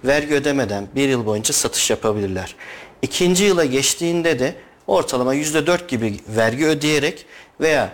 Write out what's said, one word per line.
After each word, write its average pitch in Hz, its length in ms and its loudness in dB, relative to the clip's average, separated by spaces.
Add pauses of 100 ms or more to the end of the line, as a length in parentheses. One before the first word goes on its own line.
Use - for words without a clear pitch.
vergi 147 300 2
ödemeden 127 600 0
bir 135 140 2
yıl 120 160 0
boyunca 107 280 -2
satış - 360 -2
yapabilirler. 104 640 -2 (460)
İkinci 180 420 2
yıla 180 220 4
geçtiğinde 160 760 0
de 143 160 0 (320)
ortalama 135 460 0
yüzde 151 340 0
dört 175 220 0
gibi 110 380 -2
vergi 113 380 0
ödeyerek 151 600 0 (340)
veya 143 340 2